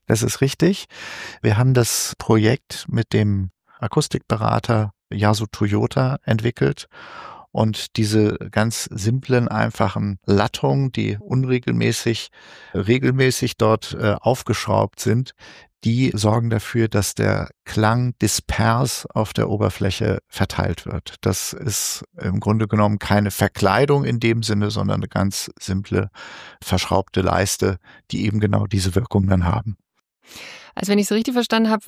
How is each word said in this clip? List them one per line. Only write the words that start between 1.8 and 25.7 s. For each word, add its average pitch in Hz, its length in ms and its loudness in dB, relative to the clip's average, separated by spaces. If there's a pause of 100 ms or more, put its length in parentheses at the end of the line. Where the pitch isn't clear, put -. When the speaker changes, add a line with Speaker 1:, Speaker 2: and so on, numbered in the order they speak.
Speaker 1:
Projekt - 720 2
mit 117 240 -2
dem 101 380 0 (280)
Akustikberater 110 1120 0 (200)
Yasu 104 340 4
Toyota 117 800 0
entwickelt. 117 640 -2 (640)
Und 107 440 -2
diese 107 400 2 (140)
ganz 110 340 0
simplen, 120 640 0
einfachen 110 760 -2
Lattungen, 131 680 0
die 104 280 -2
unregelmäßig, 123 1080 -2 (440)
regelmäßig 127 840 2
dort, 110 360 2
äh, 104 260 0
aufgeschraubt 107 800 0
sind, 120 340 0 (480)
die 120 320 2
sorgen 110 360 2
dafür, 113 380 0
dass 104 260 0
der 101 340 0 (160)
Klang 120 560 0
dispers 113 840 0
auf - 260 -4
der 110 160 0
Oberfläche 104 720 -2 (100)
verteilt - 560 -4
wird. - 380 -10
Das - 320 -2
ist - 500 -6 (160)
im 98 180 -2
Grunde 107 300 0
genommen 104 300 2
keine 104 320 0
Verkleidung 120 760 2
in 120 160 -2
dem 117 220 0
Sinne, 104 280 0
sondern 101 300 -2
eine - 80 -6
ganz - 500 -4
simple, 98 520 -2 (520)